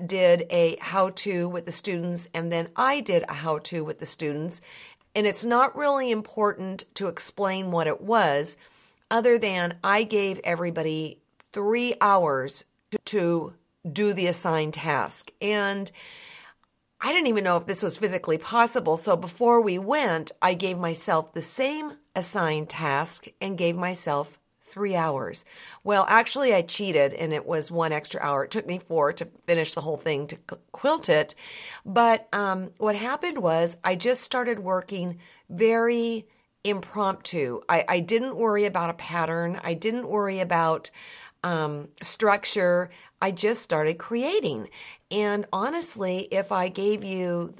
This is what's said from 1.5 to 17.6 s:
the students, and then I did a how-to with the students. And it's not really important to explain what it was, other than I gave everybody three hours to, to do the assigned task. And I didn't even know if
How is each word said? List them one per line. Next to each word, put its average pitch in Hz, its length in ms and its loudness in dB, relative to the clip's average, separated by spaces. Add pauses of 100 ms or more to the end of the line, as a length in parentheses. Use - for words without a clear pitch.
the 175 60 -8
students, 175 640 -4
and 170 180 -4
then 170 240 -2
I 269 260 2
did - 280 2
a - 60 -8
how-to 156 500 -4
with 156 140 -8
the - 80 -8
students. 156 540 -6 (520)
And 214 140 2
it's 202 180 -2
not 247 320 2
really 277 320 2
important 208 760 -2 (100)
to 196 120 -4
explain 190 640 -4
what 170 160 2
it 151 160 0
was, 165 560 2 (540)
other 233 260 6
than 185 460 0
I 202 200 4
gave 202 400 0
everybody 160 800 -2 (320)
three 233 480 0
hours 156 640 2 (260)
to, 214 140 -2
to 170 480 0 (380)
do 208 200 2
the 180 160 0
assigned 160 460 0
task. 143 680 -4
And 202 520 -2 (1080)
I 277 140 -2
didn't 339 140 2
even 214 160 2
know 180 140 4
if 170 100 -6